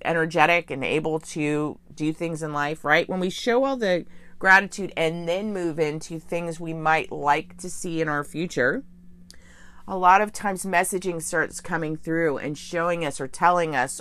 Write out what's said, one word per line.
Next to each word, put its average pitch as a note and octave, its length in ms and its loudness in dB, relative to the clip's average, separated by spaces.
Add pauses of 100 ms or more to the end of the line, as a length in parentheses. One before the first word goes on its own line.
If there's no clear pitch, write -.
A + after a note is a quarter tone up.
energetic E3 680 2
and C#3 120 -4
able D#3 360 0
to D3+ 580 -2 (160)
do D3+ 200 -2
things E3 280 -6
in D3+ 120 -6
life, D3 300 -4
right? D#3 240 4
When F#3 120 -4
we F#3 100 0
show B3 360 0
all C4+ 120 0
the F#3 280 0 (340)
gratitude F#3+ 580 4
and E3 300 0
then G3+ 260 -2
move E3+ 240 -2
into D#3 400 -2
things E3+ 420 -6
we D#3+ 140 -6
might D#3+ 380 0
like D3+ 460 -2
to F3+ 120 -10
see D#3+ 320 -4
in D#3+ 60 0
our D3 160 -2
future, D#3 600 -2 (1000)
a G3 120 -6
lot F#3 240 8
of G#3+ 100 0
times G3 320 -4
messaging F#3 580 0
starts - 380 -2
coming D#3+ 380 -4
through D#3+ 400 0
and D3 200 -6
showing E3+ 460 -2
us C#3 160 -4
or C3+ 80 -4
telling E3+ 480 4
us C3 260 0